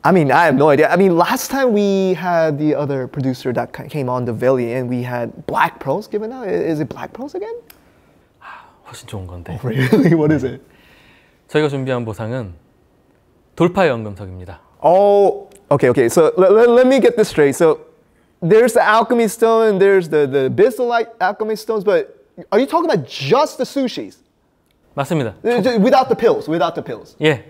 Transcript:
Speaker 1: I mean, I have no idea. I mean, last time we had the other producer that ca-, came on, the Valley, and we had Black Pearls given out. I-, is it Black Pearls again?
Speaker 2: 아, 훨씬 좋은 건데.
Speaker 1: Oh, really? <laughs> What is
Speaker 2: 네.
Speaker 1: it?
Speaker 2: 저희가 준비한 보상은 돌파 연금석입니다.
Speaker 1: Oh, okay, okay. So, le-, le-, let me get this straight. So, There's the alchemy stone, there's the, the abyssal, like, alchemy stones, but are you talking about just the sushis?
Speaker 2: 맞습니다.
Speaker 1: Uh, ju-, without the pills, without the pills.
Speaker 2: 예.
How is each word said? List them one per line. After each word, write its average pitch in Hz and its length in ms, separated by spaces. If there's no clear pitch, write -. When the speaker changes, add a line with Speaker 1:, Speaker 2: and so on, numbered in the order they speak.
Speaker 1:
I 156 80
mean, 156 200
I 165 140
have 147 120
no 147 120
idea. 147 200
I 160 60
mean, 185 200
last 175 360
time 262 240
we 196 400
had 165 420
the 151 160
other 139 320
producer 131 480
that 120 180
ca-, 139 160
came 139 220
on, 123 160
the 117 80
Valley, 120 400
and 127 160
we 123 140
had 120 420
Black - 340
Pearls 165 300
given 214 240
out. 247 140
I-, 180 60
is 165 260
it 135 100
Black - 240
Pearls 269 220
again? 415 180
Speaker 2:
아, - 260
훨씬 - 200
좋은 92 200
건데. 87 260
Speaker 1:
Oh, - 140
really? 131 480
<laughs> - 20
What 156 160
is 131 100
Speaker 2:
네. 123 120
Speaker 1:
it? - 80
Speaker 2:
저희가 151 200
준비한 131 340
보상은 110 500
돌파 180 320
연금석입니다. 95 760
Speaker 1:
Oh, 202 640
okay, 139 220
okay. 120 180
So, 156 260
le-, 185 140
le-, 233 240
let 254 140
me 269 120
get 240 160
this 214 140
straight. 143 240
So, 160 380
There's 220 320
the 233 80
alchemy 226 460
stone, 226 500
there's 190 320
the, 151 160
the 135 240
abyssal, 240 380
like, 233 220
alchemy 208 340
stones, 214 280
but 175 420
are 214 80
you 269 60
talking 320 240
about 160 180
just 214 500
the 262 60
sushis? 196 540
Speaker 2:
맞습니다. 139 460
Speaker 1:
Uh, 226 180
ju-, 226 180
without 254 300
the 233 60
pills, 156 320
without 165 280
the 156 60
pills. - 380
Speaker 2:
예. 147 300